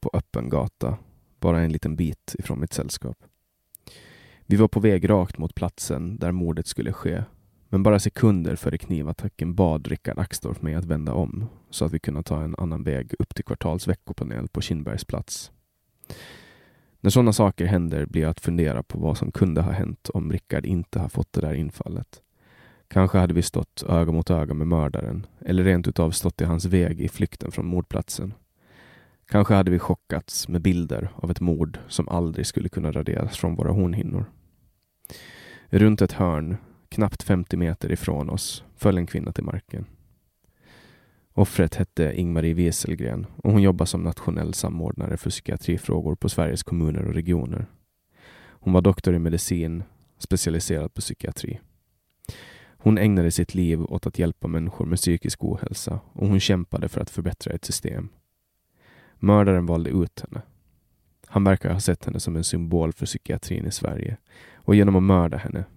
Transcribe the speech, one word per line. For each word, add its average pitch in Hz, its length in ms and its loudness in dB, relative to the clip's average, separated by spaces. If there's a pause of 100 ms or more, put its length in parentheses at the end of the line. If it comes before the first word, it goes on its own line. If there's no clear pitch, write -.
på - 120 -6
öppen - 360 -4
gata, - 500 -2 (420)
bara 85 200 4
en 82 120 0
liten 78 240 -4
bit - 420 -4
ifrån - 220 -6
mitt 80 120 -4
sällskap. - 520 -8 (1200)
Vi 104 100 4
var 107 120 8
på - 120 0
väg 98 300 4
rakt 92 280 2
mot 80 160 -6
platsen 87 640 -6
där 87 140 -2
mordet 85 340 -2
skulle - 260 -6
ske, - 320 -4 (440)
men 95 140 2
bara 104 160 6
sekunder 98 580 2
före - 220 -4
knivattacken 82 760 -6
bad 82 320 2
Rickard - 320 -8
Axdorff - 440 -6
mig 76 120 -4
att 85 100 -2
vända 76 280 -4
om 90 360 -2 (220)
så - 140 -4
att 80 80 -2
vi 80 60 0
kunde 73 240 -6
ta 78 200 -4
en 80 160 -6
annan 80 240 -4
väg 67 360 -4
upp - 160 -4
till - 100 -6
Kvartals - 440 -4
veckopanel - 600 -6
på - 120 -6
Kindbergs - 440 -4
plats. - 480 -10 (1500)
När 98 100 2
såna 117 220 6
saker 101 340 2
händer 85 400 0
blir 80 160 0
jag 78 80 2
att 80 100 -4
fundera 78 420 0
på - 160 -8
vad 78 200 0
som - 140 -4
kunde 80 280 2
ha 90 120 0
hänt - 360 -6
om 78 240 -4
Rickard - 340 -4
inte 87 320 -2
har - 100 -2
fått - 240 -4
det - 80 -2
där 76 140 -2
infallet. - 680 -8 (640)
Kanske 95 300 4
hade 90 160 4
vi 85 80 4
stått - 460 -6
öga 82 240 4
mot 82 180 0
öga 76 240 0
med 76 120 -2
mördaren, 80 600 -2 (140)
eller 90 240 2
rent 90 240 4
utav 82 220 2
stått - 300 -2
i - 40 0
hans 85 200 0
väg 87 360 2
i 95 80 0
flykten - 420 -6
från - 160 -6
mordplatsen. 92 680 -4 (920)
Kanske 104 260 4
hade 95 160 6
vi 90 80 4
chockats - 720 -4
med 85 140 -2
bilder 87 540 0
av - 140 -4
ett 87 100 -4
mord 82 380 0 (100)
som - 200 -2
aldrig 85 380 -2
skulle - 220 -4
kunna 78 240 -4
raderas - 440 -4
från 87 180 -2
våra - 180 0
hornhinnor. 95 520 0 (1400)
Runt 107 340 6
ett 95 100 2
hörn, 82 440 -2 (320)
knappt - 340 -2
femtio 90 340 0
meter 85 360 -2
ifrån 73 380 -4
oss, - 340 -8 (120)
föll 95 220 4
en 87 80 -2
kvinna - 260 -6
till - 120 -6
marken. - 420 -8 (1500)
Offret 95 420 2
hette 85 460 -2
Ingmarie 82 340 0
Wieselgren 85 720 -2 (100)
och - 160 2
hon 104 100 8
jobbar 90 240 4
som 87 160 -2
nationell 80 520 -4
samordnare - 640 -4
för - 140 -4
psykiatrifrågor - 840 -2
på - 140 0
Sveriges 80 340 -2
kommuner 78 420 -2
och 76 100 -2
regioner. 82 520 -2 (760)
Hon - 300 -4
var 90 80 8
doktor 92 340 4
i 87 40 4
medicin, 82 640 -2 (360)
specialiserad 82 760 -2
på - 60 -10
psykiatri. - 600 -8 (1080)
Hon - 320 2
ägnade 95 320 4
sitt - 240 -2
liv 82 280 0
åt - 240 -6
att - 120 -8
hjälpa 85 300 -2
människor 82 380 -4
med 87 120 0
psykisk - 460 -2
ohälsa - 560 -4 (120)
och - 160 0
hon 95 120 4
kämpade 87 480 0
för - 120 -6
att - 100 -8
förbättra - 420 -6
ett 85 120 -8
system. - 440 -6 (1080)
Mördaren 98 480 6
valde 82 240 0
ut 85 300 0
henne. - 220 -12 (840)
Han 98 180 2
verkar 92 280 4
ha 92 80 0
sett 87 240 0
henne - 160 -4
som 85 160 -4
en 82 80 -2
symbol 82 480 0
för - 140 -6
psykiatrin - 600 -6
i - 40 -6
Sverige - 460 -6 (380)
och - 200 4
genom 101 220 8
att 92 60 6
mörda 90 340 6
henne - 280 -6 (120)